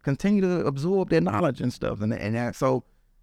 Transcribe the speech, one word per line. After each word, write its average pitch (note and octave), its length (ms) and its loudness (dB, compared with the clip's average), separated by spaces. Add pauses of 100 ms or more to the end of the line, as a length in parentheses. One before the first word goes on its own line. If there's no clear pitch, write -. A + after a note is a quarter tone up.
Continue G3 400 2
to F3+ 240 0
absorb F3 440 0
their E3 120 4
knowledge F3+ 400 0
and B2 100 0
stuff." A2 300 -4
And, G#2+ 100 0
and G#2+ 220 -4
that, A#2 220 -4
so C3 280 0 (380)